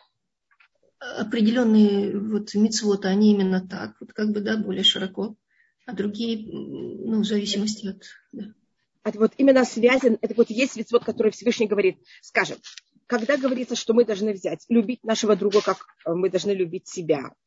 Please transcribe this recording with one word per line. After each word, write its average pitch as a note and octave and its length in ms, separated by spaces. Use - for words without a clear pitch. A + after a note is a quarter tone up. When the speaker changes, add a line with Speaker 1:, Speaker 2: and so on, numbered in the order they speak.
Speaker 1:
определённые G#3+ 1200
вот G#3 360
мицвоты, G#3 540
они G#3 240
именно F#3+ 340
так, G3+ 340
вот - 140
как G#3+ 180
бы, G#3 80
да, G#3+ 160
более F#3+ 280
широко, G3 520
а B3+ 80
другие, G#3+ 460
м, - 600
ну, A3 100
в G3 60
зависимости G3+ 640
от... - 140
Да. A3 220
Speaker 2:
От G#3+ 140
вот A3 200
именно C4 300
связи, A#3+ 560
это G#3+ 120
вот A#3 140
есть B3 280
мицвот, A3+ 280
который A3 260
Всевышний G#3+ 360
говорит. G3 320
Скажем, F3 340
когда A#3+ 300
говорится, B3+ 400
что - 160
мы A#3 140
должны G#3+ 260
взять, F3 380
любить A#3 340
нашего G#3+ 320
друга, G3 240
как, F#3+ 240
э, E3 80
мы F3+ 160
должны F#3 220
любить F#3 360
себя. D#3 460